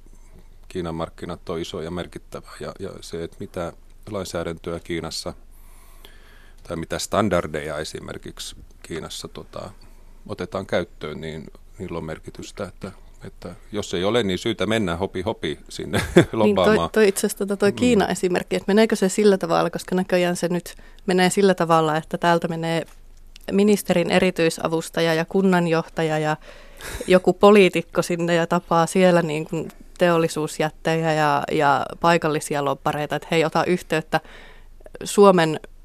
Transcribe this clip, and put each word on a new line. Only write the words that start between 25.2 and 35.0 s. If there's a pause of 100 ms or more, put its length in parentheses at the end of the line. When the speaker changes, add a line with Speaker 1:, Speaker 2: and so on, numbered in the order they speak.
Speaker 2:
kunnanjohtaja
ja (720)
joku
poliitikko
sinne
ja
tapaa
siellä
niin
kuin (300)
teollisuusjättejä
ja, (100)
ja (140)
paikallisia
lobbareita,
että
he
ei
ota
yhteyttä (840)